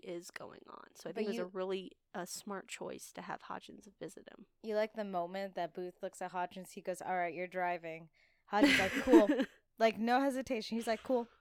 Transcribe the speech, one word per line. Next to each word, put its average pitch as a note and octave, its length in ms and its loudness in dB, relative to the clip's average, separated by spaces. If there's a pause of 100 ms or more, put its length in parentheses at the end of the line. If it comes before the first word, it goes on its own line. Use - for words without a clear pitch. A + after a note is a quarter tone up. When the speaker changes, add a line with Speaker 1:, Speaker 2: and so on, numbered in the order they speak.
Speaker 1:
is F3 280 -10
going - 360 -16
on. - 180 -16 (100)
So - 140 -12
I E3+ 40 -10
Speaker 2:
But - 40 -14
Speaker 1:
think G#3 80 -2
it G3+ 40 -2
was A3+ 80 -4
Speaker 2:
you F3+ 60 -4
Speaker 1:
a - 20 -4
really, F#3+ 460 -4 (240)
a F3+ 100 -6
smart G3 420 -10
choice - 460 -10
to - 80 -10
have F#3 220 -8
Hodgins - 440 -14 (120)
visit - 320 -12
him. - 140 -20 (180)
Speaker 2:
You G#3+ 120 -4
like A3 200 0
the G#3+ 100 -4
moment F#3+ 500 -4
that E3+ 200 -4
Booth F3+ 260 -8
looks F#3 220 -8
at F3+ 100 -8
Hodgins, F3+ 380 -6
he G3+ 100 -14
goes, F3+ 200 -4
"All F#3 140 -2
right, F3 200 0
you're F3+ 100 -4
driving." E3 640 -4 (420)
Hodgins G#3+ 280 8
like, F#3+ 140 0 (100)
"Cool." D4+ 260 10
Speaker 1:
<laughs> C4 180 2 (320)
Speaker 2:
Like, A3 200 4
no A#3+ 220 4
hesitation. B3+ 540 -2
He's A3+ 120 -2
like, A3+ 160 -2
"Cool. A#3+ 240 2 (140)